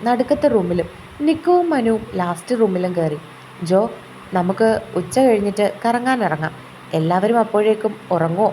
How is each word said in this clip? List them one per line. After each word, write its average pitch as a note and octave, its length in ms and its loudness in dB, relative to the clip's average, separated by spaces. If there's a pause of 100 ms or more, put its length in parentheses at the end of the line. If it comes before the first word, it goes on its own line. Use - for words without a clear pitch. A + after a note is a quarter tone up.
നടുക്കത്തെ C4 440 0
റൂമിലും F3 400 0 (340)
നിക്കുവും E4+ 480 2
മനുവും A3+ 340 0 (120)
ലാസ്റ്റ് F3 400 -4
റൂമിലും F#3 380 0
കയറി. D#3+ 240 -2 (460)
"ജോ, F3+ 180 2 (520)
നമുക്ക് F#3+ 360 2 (260)
ഉച്ച - 240 -6
കഴിഞ്ഞിട്ട് G#3 460 2 (140)
കറങ്ങാനിറങ്ങാം. A#3 720 -2 (400)
എല്ലാവരും F3+ 460 2
അപ്പോഴേക്കും G#3+ 540 0 (180)
ഉറങ്ങുവോ E3+ 420 0